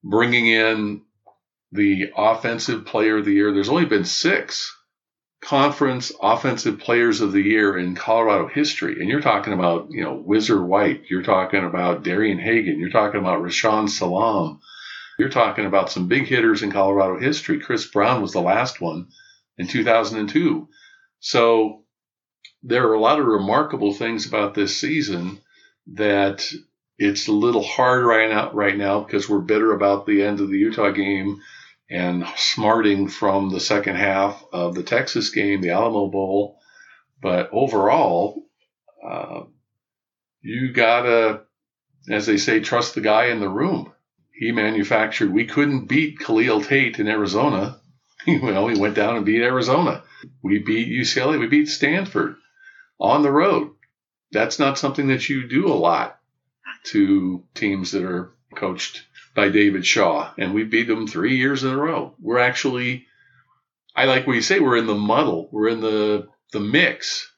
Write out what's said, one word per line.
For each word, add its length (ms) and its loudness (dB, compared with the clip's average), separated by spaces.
bringing 440 2
in 540 0
the 440 0
offensive 720 -2
player 320 0
of 80 -2
the 80 2
year. 200 4
There's 160 0
only 160 2
been 200 0
six 720 -2
conference 720 0
offensive 580 0
players 420 2
of 100 0
the 100 4
year 360 2
in 180 -4
Colorado 520 2
history. 520 -4
And 80 -4
you're 140 0
talking 320 0
about, 360 0
you 140 -6
know, 120 -6
Whizzer 460 2
White. 480 0
You're 140 -4
talking 400 0
about 400 -2
Darian 360 0
Hagan. 400 -2
You're 100 -4
talking 320 0
about 200 -2
Rashaan 480 0
Salaam. 720 -2
You're 120 0
talking 360 0
about 260 2
some 180 -4
big 180 2
hitters 340 2
in 100 -4
Colorado 480 2
history. 420 -2
Chris 240 -4
Brown 360 0
was 120 -6
the 80 0
last 400 0
one 260 -8
in 100 -6
two 160 -2
thousand 360 2
and 100 -4
two. 380 0
So 640 2
there 260 2
are 40 4
a 60 2
lot 200 4
of 60 2
remarkable 680 0
things 320 -4
about 300 -2
this 220 -2
season 640 -4
that 520 0
it's 300 -2
a 60 2
little 300 2
hard 400 2
right 260 4
now, 220 -2
right 240 0
now 260 -2
because 280 -4
we're 100 2
bitter 340 2
about 320 2
the 160 4
end 200 0
of 80 -2
the 80 -2
Utah 340 2
game 480 -4
and 320 -2
smarting 720 2
from 420 -2
the 100 -4
second 360 -2
half 480 -2
of 220 -4
the 80 -6
Texas 480 -2
game, 280 0
the 120 -2
Alamo 360 0
Bowl. 520 -2
But 320 -2
overall, 920 2
uh, 380 -10
you 300 -6
gotta, 680 4
as 200 -2
they 100 4
say, 220 2
trust 340 -2
the 80 -6
guy 260 4
in 120 -2
the 100 -4
room. 420 -2
He 200 -4
manufactured, 840 0
we 140 2
couldn't 400 0
beat 320 0
Khalil 420 2
Tate 380 0
in 80 0
Arizona. 720 0
<laughs> 60 -20
Well, 380 2
we 120 0
went 180 0
down 200 0
and 100 -2
beat 160 2
Arizona. 600 0
We 160 0
beat 300 -2
U 160 -2
C 160 -2
L 120 2
A. 60 0
We 80 -2
beat 220 2
Stanford 640 -2
on 240 4
the 80 2
road. 400 0
That's 280 -2
not 180 2
something 300 -2
that 220 0
you 180 -6
do 220 0
a 40 2
lot 460 0
to 560 0
teams 360 -4
that 120 -2
are 300 -6
coached 500 -8
by 140 2
David 360 4
Shaw, 520 0
and 160 -4
we 100 0
beat 240 -2
them 200 -2
three 300 -2
years 260 -2
in 80 -2
a 60 -4
row. 420 -4
We're 200 0
actually, 640 -2
I 100 2
like 220 2
what 80 2
you 60 0
say, 180 2
we're 180 4
in 100 0
the 80 0
muddle. 560 0
We're 180 0
in 120 -2
the, 460 0
the 80 -6
mix 800 -2